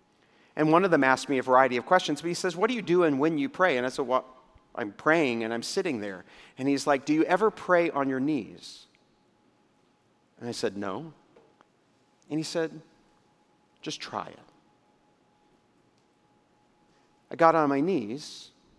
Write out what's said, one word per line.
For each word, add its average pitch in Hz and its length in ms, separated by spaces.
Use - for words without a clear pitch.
And 156 140
one 170 140
of 180 80
them 147 100
asked 131 260
me 139 100
a 123 40
variety 127 340
of 117 100
questions, 175 340
but 170 80
he 175 60
says, 170 220
"What 214 140
are 254 40
you 220 80
doing 165 360
when 156 200
you 139 100
pray?" 180 280
And 123 80
I 127 40
said, 131 180
"Well, 123 180
I'm 104 160
praying 139 500
and 113 100
I'm 117 100
sitting 165 380
there." 95 240
And 131 100
he's 139 180
like, 143 180
"Do 151 100
you 156 100
ever 185 260
pray 170 400
on 139 180
your 131 120
knees?" 107 640
And 120 100
I 117 40
said, 104 240
"No." 101 360
And 147 80
he 156 60
said, 160 360
"Just - 180
try - 260
it." - 120
I - 60
got 165 200
on 151 120
my 139 120
knees, 147 720